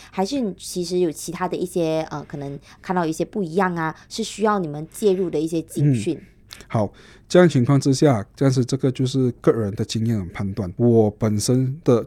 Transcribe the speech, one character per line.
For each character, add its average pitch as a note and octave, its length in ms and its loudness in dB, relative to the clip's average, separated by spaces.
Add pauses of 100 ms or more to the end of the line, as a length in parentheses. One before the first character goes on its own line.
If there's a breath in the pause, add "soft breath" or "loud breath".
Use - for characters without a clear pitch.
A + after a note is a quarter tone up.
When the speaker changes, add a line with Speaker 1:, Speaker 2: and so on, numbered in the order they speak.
(100)
Speaker 1:
还 F#3+ 140 -2
是 A3+ 340 -4
其 - 260 -8
实 F3+ 140 -2
有 F3+ 120 2
其 - 220 -12
他 F3+ 140 -6
的 F3 100 -6
一 F3+ 100 -4
些， D#3+ 440 -2
呃， C#3+ 140 -10
可 - 140 -16
能 C#3+ 200 -10 (220 loud breath)
看 - 140 -6
到 F3+ 100 0
一 D#3+ 80 -2
些 E3 120 -2
不 G#3 180 -6
一 D#3+ 120 -6
样 F#3 200 2
啊， D#3+ 200 -4 (140 loud breath)
是 - 160 -6
需 G3+ 200 -8
要 G#3 140 2
你 F3+ 80 -4
们 D3+ 260 -8
介 G#3 200 2
入 F#3 160 0
的 D#3 100 -2
一 D#3 80 0
些 E3 160 -2
警 D3 320 2
讯？ A#2 220 -2
Speaker 2:
嗯。 - 60 -18 (440 loud breath)
好， A2 260 -2 (360 loud breath)
这 F3+ 100 4
样 F3+ 100 8
情 C3 160 2
况 C#3 160 4
之 C#3 140 2
下， B2+ 300 2 (100)
但 C3+ 160 2
是 B2+ 140 2
这 C3+ 140 -4
个 C3+ 120 0
就 C3 160 -2
是 B2+ 240 0 (100)
个 D#3+ 120 4
人 A2 240 0
的 A2 80 -2
经 A2 220 -4
验 A2+ 120 0
和 F2+ 120 -6
判 G2 240 -6
断。 F#2+ 220 -6
我 A2+ 360 6
本 G#2+ 260 0
身 C3 460 0
的 A#2 220 4